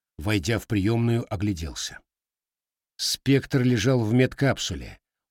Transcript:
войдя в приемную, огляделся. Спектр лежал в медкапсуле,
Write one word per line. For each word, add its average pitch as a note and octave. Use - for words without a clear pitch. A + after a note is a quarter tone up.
войдя G#2
в -
приемную, A#2
огляделся. F2
Спектр -
лежал B2
в G#2+
медкапсуле, B2